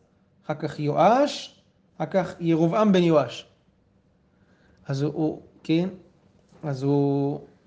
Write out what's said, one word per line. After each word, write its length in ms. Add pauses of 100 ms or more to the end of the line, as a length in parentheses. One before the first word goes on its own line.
(460)
אחר 80
כך 260
יואש, 800 (360)
אחר 140
כך 280
ירבעם 520
בן 120
יואש. 440 (1400)
אז 160
הוא, 120
הוא, 280 (220)
כן, 260 (760)
אז 200
הוא, 560 (280)